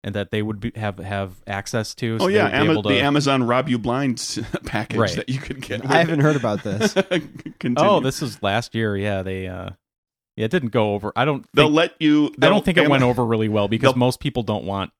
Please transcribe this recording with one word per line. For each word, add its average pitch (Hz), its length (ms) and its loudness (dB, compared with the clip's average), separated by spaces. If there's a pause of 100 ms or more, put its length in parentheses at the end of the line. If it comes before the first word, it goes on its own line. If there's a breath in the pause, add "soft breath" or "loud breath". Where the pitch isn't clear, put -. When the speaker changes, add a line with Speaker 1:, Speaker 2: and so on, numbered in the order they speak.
Speaker 1:
and 101 100 -8
that 101 160 -4
they 107 140 -2
would 107 160 -4
be, 113 160 -6
have, 104 240 -6
have 98 340 -6 (140)
access 104 480 -6
to. 113 240 -4
So - 60 2
Speaker 2:
Oh, - 20 2
Speaker 1:
they 196 80 0
Speaker 2:
yeah, 202 80 4
Speaker 1:
would 127 80 0
be 123 60 -2
Speaker 2:
Ama-, 156 160 2
Speaker 1:
able 107 100 0
to 104 60 -2
Speaker 2:
the 120 120 4
Amazon 139 400 2
Rob 123 260 2
You 123 120 0
Blind 123 400 -2
s-, - 180 -8 (140)
<laughs> - 120 -6
package 113 360 -4
Speaker 1:
Right. 101 160 0
Speaker 2:
that - 140 -6
you 135 100 -2
could 131 220 -10
get 123 180 -8
Speaker 3:
I 117 40 -10
Speaker 2:
with 135 100 -2
Speaker 3:
haven't 165 260 2
Speaker 2:
it. 139 40 4
Speaker 3:
heard 151 120 4
about 123 280 -2
this. 110 300 -2
Speaker 2:
<laughs> - 640 -4
Continue. 147 320 2
Speaker 1:
Oh, 180 100 4
this 131 200 -2
was 117 220 -6
last 104 320 -2
year. 107 200 0
Yeah, 98 280 -2
they, 95 240 -6
uh, 92 240 -10 (640)
yeah, 107 100 -4
it 113 60 -2
didn't 139 180 -2
go 107 240 2
over. 101 220 -6
I 123 100 2
don't 143 180 -2 (120)
Speaker 2:
They'll 147 140 8
Speaker 1:
think, 151 60 4
Speaker 2:
let 165 240 2
you, 151 260 4
Speaker 1:
I - 40 -4
don't - 100 -12
Speaker 2:
they'll, 190 220 4
Speaker 1:
think 180 160 0
it 165 60 4
Speaker 2:
Am- 147 80 4
Speaker 1:
went 131 120 4
over 123 220 2
really 110 240 0
well 104 180 2
because 113 260 4
Speaker 2:
they'll 123 60 0
Speaker 1:
most 123 200 2
people 127 240 -4
don't 98 220 -4
want 95 340 -6